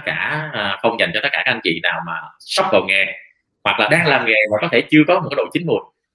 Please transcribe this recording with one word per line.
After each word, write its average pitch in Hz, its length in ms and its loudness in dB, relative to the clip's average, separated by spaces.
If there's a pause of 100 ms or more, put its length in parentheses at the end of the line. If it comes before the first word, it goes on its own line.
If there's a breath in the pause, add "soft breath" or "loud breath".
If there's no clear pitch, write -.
cả, 120 480 -4
à, 101 300 -4
Phong 113 180 0
dành - 140 2
cho 107 80 -2
tất 143 100 0
cả 82 120 -2
các 127 80 0
anh 113 100 -4
chị 85 200 -2
nào 87 240 -2
mà 85 60 -8 (280)
sắp - 320 -2
vào 95 160 4
nghề 98 160 2 (600)
hoặc 101 160 2
là 107 80 2
đang 165 180 2
làm 127 200 2
nghề 110 80 2 (180)
mà 107 80 2
có 175 120 -2
thể 123 180 4
chưa 151 180 8
có 180 120 4
một 160 100 -6
cái 143 60 -4
độ 131 160 0
chín 165 140 -4
mùi, 113 140 0 (340)